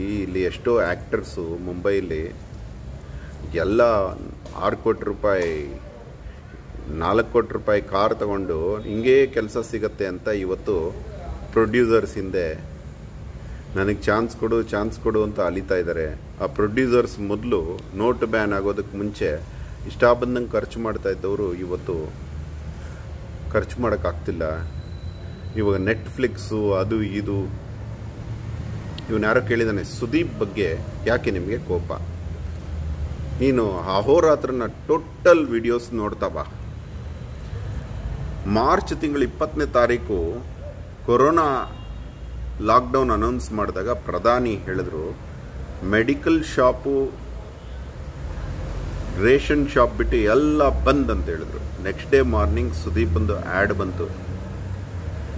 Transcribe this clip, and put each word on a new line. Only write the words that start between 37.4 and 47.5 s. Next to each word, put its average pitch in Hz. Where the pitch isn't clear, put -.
ಮಾರ್ಚ್ 139
ತಿಂಗಳು 143
ಇಪ್ಪತ್ತನೇ -
ತಾರೀಕು 117
ಕೊರೋನಾ 139
ಲಾಕ್‌ಡೌನ್ 123
ಅನೌನ್ಸ್ 117
ಮಾಡಿದಾಗ 101
ಪ್ರಧಾನಿ 117
ಹೇಳಿದ್ರು, 87
ಮೆಡಿಕಲ್ 139
ಶಾಪು 135